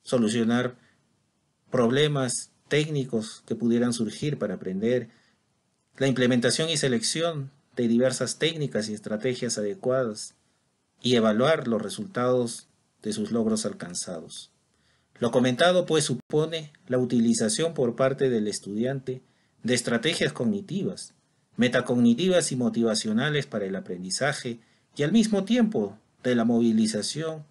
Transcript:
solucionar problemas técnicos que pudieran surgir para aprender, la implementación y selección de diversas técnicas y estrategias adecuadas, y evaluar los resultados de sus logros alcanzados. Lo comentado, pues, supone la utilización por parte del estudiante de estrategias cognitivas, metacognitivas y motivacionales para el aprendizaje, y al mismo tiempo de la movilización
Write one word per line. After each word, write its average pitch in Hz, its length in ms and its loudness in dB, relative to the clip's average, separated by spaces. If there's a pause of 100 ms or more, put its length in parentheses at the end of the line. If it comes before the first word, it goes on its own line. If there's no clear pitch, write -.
solucionar 117 720 0 (920)
problemas 135 800 2 (180)
técnicos 143 800 -2
que - 80 -6
pudieran 120 400 0
surgir 135 460 -4
para 98 160 -4
aprender, 110 540 -2 (880)
la 117 80 2
implementación 123 640 2
y 156 80 -2
selección 143 760 -2 (240)
de 120 120 0
diversas 123 520 2
técnicas 147 500 -2
y 107 60 -6
estrategias 113 640 -4
adecuadas, 110 760 -4 (720)
y 123 140 4
evaluar 123 500 2
los 110 120 0
resultados 117 880 -2 (360)
de 107 100 -4
sus 107 180 -4
logros 110 360 0
alcanzados. 87 840 -10 (720)
Lo 120 100 0
comentado, 131 560 4
pues, 156 200 2
supone 156 680 -4 (140)
la 127 100 0
utilización 120 800 2
por 117 200 0
parte 135 360 2
del 107 160 0
estudiante 127 720 -6 (400)
de 120 140 0
estrategias 147 580 0
cognitivas, 113 800 -4 (440)
metacognitivas 123 920 2
y 131 60 -2
motivacionales 113 880 0
para 101 200 -6
el 95 120 -4
aprendizaje, 107 840 -4 (380)
y 139 60 0
al 165 100 0
mismo 208 320 4
tiempo 208 520 0 (240)
de 123 140 2
la 117 80 2
movilización 117 1080 0